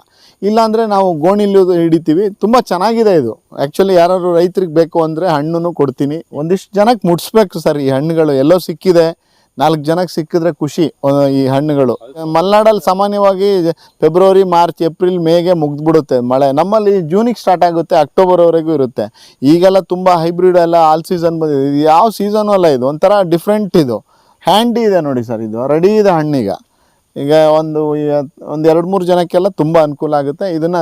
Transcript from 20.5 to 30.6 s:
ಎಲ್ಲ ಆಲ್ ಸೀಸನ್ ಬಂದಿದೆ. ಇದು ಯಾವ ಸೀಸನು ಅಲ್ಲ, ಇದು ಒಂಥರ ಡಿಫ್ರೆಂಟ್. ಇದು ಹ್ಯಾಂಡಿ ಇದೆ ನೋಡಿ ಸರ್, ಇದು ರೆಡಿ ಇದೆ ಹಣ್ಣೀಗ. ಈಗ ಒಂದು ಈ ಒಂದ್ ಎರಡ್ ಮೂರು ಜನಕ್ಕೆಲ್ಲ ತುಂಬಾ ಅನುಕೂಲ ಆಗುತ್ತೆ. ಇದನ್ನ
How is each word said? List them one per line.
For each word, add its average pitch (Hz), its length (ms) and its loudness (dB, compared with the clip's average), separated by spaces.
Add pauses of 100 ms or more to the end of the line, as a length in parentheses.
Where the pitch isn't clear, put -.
ಎಲ್ಲ 170 180 2
ಆಲ್ 160 280 2
ಸೀಸನ್ 165 360 -2
ಬಂದಿದೆ. 143 280 0
ಇದು 143 100 -2
ಯಾವ 160 320 4
ಸೀಸನು 208 420 -2
ಅಲ್ಲ, 185 160 2
ಇದು 131 200 0
ಒಂಥರ 151 240 0 (100)
ಡಿಫ್ರೆಂಟ್. 190 560 -2
ಇದು 120 200 0 (460)
ಹ್ಯಾಂಡಿ 220 380 0
ಇದೆ 196 200 2
ನೋಡಿ 135 220 -4
ಸರ್, 113 180 -8
ಇದು 113 260 -6
ರೆಡಿ 170 280 0
ಇದೆ 202 140 2
ಹಣ್ಣೀಗ. 151 420 -2 (640)
ಈಗ 139 140 -4
ಒಂದು 156 640 2
ಈ 147 140 -4 (340)
ಒಂದ್ 156 240 -4
ಎರಡ್ 165 200 2
ಮೂರು 190 180 -2
ಜನಕ್ಕೆಲ್ಲ 180 420 0
ತುಂಬಾ 165 340 0
ಅನುಕೂಲ 151 320 -4
ಆಗುತ್ತೆ. 147 420 -4
ಇದನ್ನ 165 260 -4